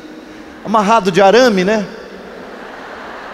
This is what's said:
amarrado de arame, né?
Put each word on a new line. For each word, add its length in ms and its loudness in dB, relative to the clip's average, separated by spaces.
amarrado 480 2
de 100 4
arame, 420 6
né? 220 0